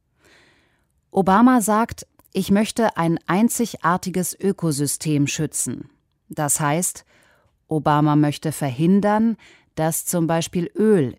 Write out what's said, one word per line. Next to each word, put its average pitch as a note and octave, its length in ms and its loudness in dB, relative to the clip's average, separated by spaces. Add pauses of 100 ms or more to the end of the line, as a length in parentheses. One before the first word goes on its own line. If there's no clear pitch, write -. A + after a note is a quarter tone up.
(1080)
Obama G#3+ 520 2
sagt, G#3+ 440 -2 (280)
„Ich G3 180 -2
möchte G#3+ 460 0
ein E3 200 0 (100)
einzigartiges F#3 1080 -2
Ökosystem D3 920 -2
schützen.“ - 640 -6 (380)
Das D3 320 -4
heißt, D#3 460 -2 (640)
Obama D3+ 480 2
möchte D3 340 0
verhindern, G3 880 2 (380)
dass D#3+ 300 -4
zum E3 220 -2
Beispiel E3 480 -2
Öl F#3+ 440 2